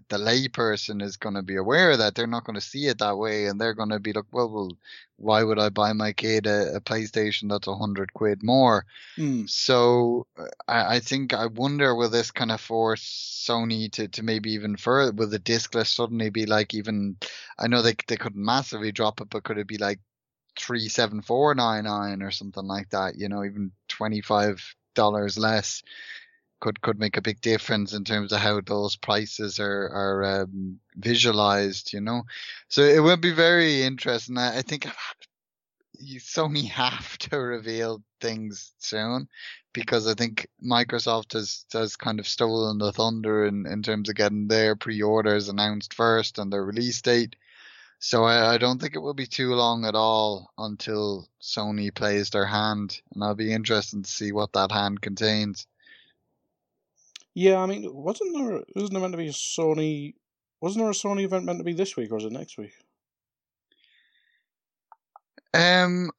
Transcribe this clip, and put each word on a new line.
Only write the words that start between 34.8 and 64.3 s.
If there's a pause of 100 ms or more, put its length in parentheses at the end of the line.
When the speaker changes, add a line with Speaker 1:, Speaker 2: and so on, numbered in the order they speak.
Speaker 1:
you,
Sony
have
<laughs>
to
reveal (200)
things
soon, (460)
because
I
think (180)
Microsoft
has,
has
kind
of
stolen
the
thunder
in,
in
terms
of
getting
their
pre-orders
announced
first
and
their
release
date. (640)
So
I,
I
don't
think
it
will
be
too
long
at
all
until (140)
Sony
plays
their
hand, (160)
and
I'll
be
interested
to
see
what
that
hand
contains. (1700)
Speaker 2:
Yeah,
I
mean,
wasn't
there, (140)
isn't
there
meant
to
be
a
Sony, (480)
wasn't
there
a
Sony
event
meant
to
be
this
week,
or
is
it
next
week? (2750)